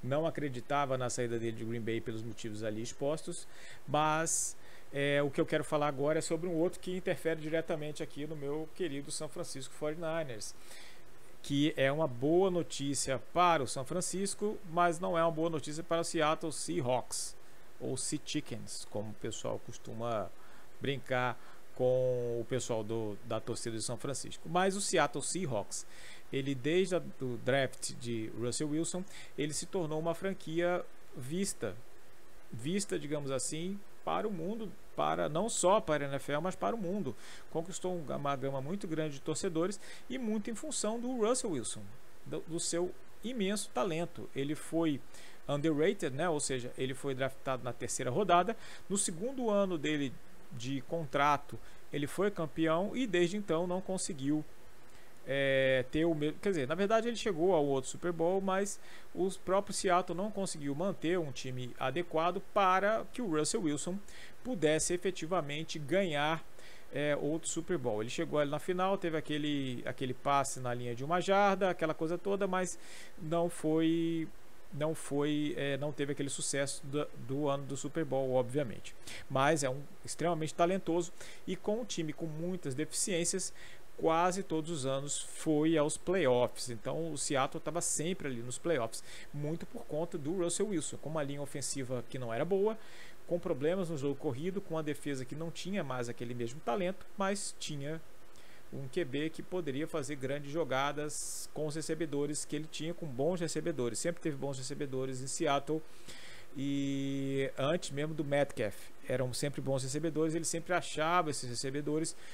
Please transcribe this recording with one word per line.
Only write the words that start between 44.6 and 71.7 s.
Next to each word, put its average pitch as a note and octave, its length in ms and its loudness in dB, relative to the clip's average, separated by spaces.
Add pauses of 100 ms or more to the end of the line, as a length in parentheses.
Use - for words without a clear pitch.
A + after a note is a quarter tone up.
underrated, D3+ 680 2
né? D#3+ 120 0
Ou D#3 120 2
seja, C3 360 -2
ele B2+ 200 -2
foi C#3 180 -2
draftado C3 500 -2
na B2 80 -2
terceira B2+ 380 -2
rodada. F3 480 4 (320)
No G3 80 2
segundo A3+ 520 0
ano G3 280 4
dele D3 340 0 (420)
de C3 280 -2
contrato, D3 800 2 (340)
ele C#3+ 140 0
foi G3 240 2
campeão D#3+ 640 2
e B3+ 100 2
desde F3 320 4
então F3+ 300 2
não F3+ 120 0
conseguiu, D#3 640 0 (880)
é, C3+ 600 4
ter D#3+ 140 4
o E3 100 4
mesmo, D3+ 240 0
quer G#3 100 0
dizer, D3+ 180 2
na D3+ 60 2
verdade G#3+ 340 4
ele A#3+ 80 0
chegou F#3+ 380 4
ao D#3 100 6
outro C3+ 280 2
Super F3 200 -2
Bowl, F3 300 4
mas G3 380 0 (340)
o F3+ 160 2 (160)
próprio G3 300 2
Seattle F3+ 420 4
não G3+ 140 0
conseguiu D#3 420 -2
manter E3+ 460 2
um D3 120 0
time B2+ 480 -4
adequado E3 600 0 (100)
para G3 600 4
que - 80 -4
o E3+ 160 2
Russell D#3 240 2
Wilson F3 380 0 (440)
pudesse D#3 480 4
efetivamente E3 840 0
ganhar, D#3 640 2 (480)
é, D3 240 2
outro D#3 320 0
Super E3 300 0
Bowl. A#2 240 2
Ele A#2 80 0
chegou D3+ 300 0
ali D3 100 4
na D3 80 0
final, F#3 400 2
teve E3+ 200 0
aquele, D3 680 0
aquele B2+ 300 -2
passe C#3 440 2
na B2 140 -2
linha A#2+ 220 -2
de B2 80 -4
uma E3+ 180 2
jarda, G3 480 6
aquela E3 240 0